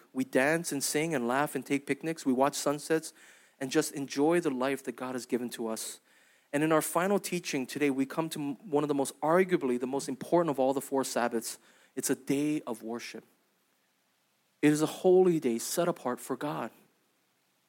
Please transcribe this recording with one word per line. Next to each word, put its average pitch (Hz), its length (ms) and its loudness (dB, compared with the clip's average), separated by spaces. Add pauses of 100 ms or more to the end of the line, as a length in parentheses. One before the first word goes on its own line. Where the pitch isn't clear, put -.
(140)
We 131 120 -2
dance 151 460 2
and 139 120 -2
sing 156 320 0
and 120 120 0
laugh 139 280 0
and 131 100 -6
take 139 220 -2
picnics. 160 360 -4
We 135 100 2
watch 139 200 4
sunsets 151 600 -2 (460)
and 135 120 -6
just 151 220 2
enjoy 147 480 2
the 156 100 0
life 131 320 -2
that 123 120 -6
God 127 200 -6
has 120 100 -8
given 120 260 -2
to 117 180 -6
us. - 320 -8 (520)
And 147 100 0
in 160 100 4
our 156 80 4
final 185 360 0
teaching 170 480 -4
today, 143 240 0
we 135 160 0
come 160 220 -2
to 160 100 -10
m-, 143 200 -6 (120)
one 147 140 2
of 147 60 0
the 147 40 0
most, 139 280 -2
arguably 160 580 2
the 127 80 -2
most 131 220 -4
important 170 400 0
of 135 100 0
all 131 140 4
the 135 80 -2
four 135 240 0
Sabbaths. 117 520 -2 (380)
It's - 140 -2
a 139 60 0
day 147 520 0
of 110 160 -8
worship. 113 400 -10 (1400)
It 151 120 6
is 151 80 0
a 156 40 2
holy 185 540 4
day 117 200 0
set 170 280 -2
apart 135 320 -4
for - 160 -8
God. 147 360 -6 (960)